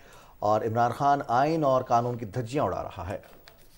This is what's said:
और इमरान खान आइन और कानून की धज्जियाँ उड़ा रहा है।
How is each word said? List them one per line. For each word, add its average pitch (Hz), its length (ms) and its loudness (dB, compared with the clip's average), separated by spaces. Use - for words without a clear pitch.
और 107 240 2
इमरान 120 260 2
खान 143 380 2
आइन 147 340 2
और 131 180 4
कानून 123 340 0
की 110 100 -10
धज्जियाँ 120 380 -4
उड़ा 92 160 -2
रहा - 240 -10
है। 92 180 -8